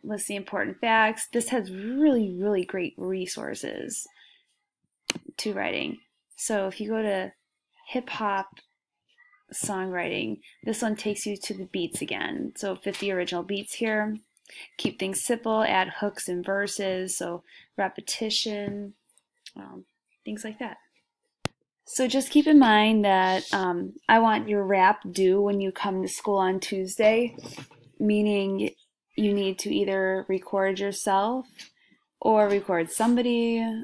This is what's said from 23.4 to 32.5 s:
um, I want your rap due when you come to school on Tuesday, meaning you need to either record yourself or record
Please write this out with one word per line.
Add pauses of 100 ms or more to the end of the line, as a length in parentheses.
um, (160)
I
want
your
rap (100)
due
when
you
come
to
school
on
Tuesday, (640)
meaning (440)
you
need
to
either
record
yourself (760)
or
record